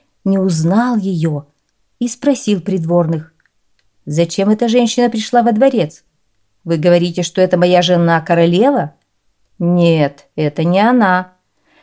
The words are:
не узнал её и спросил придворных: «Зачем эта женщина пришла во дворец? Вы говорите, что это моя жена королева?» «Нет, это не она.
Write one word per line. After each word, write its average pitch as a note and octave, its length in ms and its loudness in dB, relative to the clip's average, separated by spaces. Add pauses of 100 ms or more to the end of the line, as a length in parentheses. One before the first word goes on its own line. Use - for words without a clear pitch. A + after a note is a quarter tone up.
(240)
не G3 140 0
узнал F#3+ 580 0
её E3 500 -4 (520)
и A#3+ 80 -4
спросил A#3 540 -2
придворных: E3 760 -2 (720)
«Зачем E3+ 440 -2
эта A3 180 0
женщина A#3+ 420 0
пришла A3+ 320 -2
во A#3 100 2
дворец? G#3+ 520 0 (600)
Вы E3 120 -2
говорите, F3 460 2
что - 180 -4
это F#3 160 2
моя F3+ 260 2
жена E3+ 380 2
королева?» E3+ 760 0 (640)
«Нет, E3+ 800 0
это D3+ 260 -4
не F3 180 0
она. G3+ 520 0 (500)